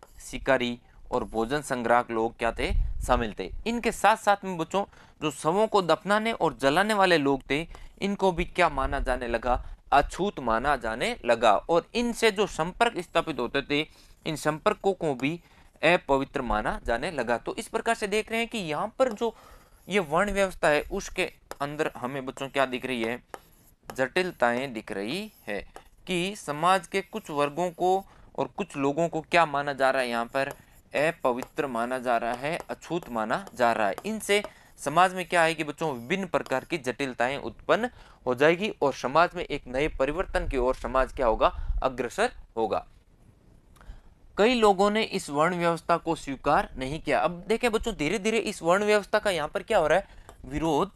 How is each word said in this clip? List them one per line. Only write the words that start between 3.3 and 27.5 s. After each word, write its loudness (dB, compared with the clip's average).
थे। -6
इनके 0
साथ 4
साथ 0
में -6
बच्चों -2
जो 0
शवों 2
को 4
दफनाने 0
और 0
जलाने 4
वाले 6
लोग 2
थे 0
इनको 2
भी -4
क्या 2
माना -2
जाने -2
लगा? 0
अछूत 2
माना 0
जाने -4
लगा 6
और 0
इनसे 2
जो 0
संपर्क -2
स्थापित -2
होते -2
थे 0
इन -4
संपर्कों 0
को -2
भी -2
अपवित्र 2
माना -2
जाने -2
लगा। -2
तो -6
इस -8
प्रकार -2
से -6
देख -2
रहे -2
हैं -4
कि -8
यहाँ -4
पर 4
जो -4
ये 0
वर्ण 0
व्यवस्था 0
है 4
उसके -4
अंदर -2
हमें -6
बच्चों -8
क्या 2
दिख -6
रही -4
है? -4
जटिलताएं 0
दिख -10
रही -6
है -4
कि -2
समाज 0
के -2
कुछ -10
वर्गों 0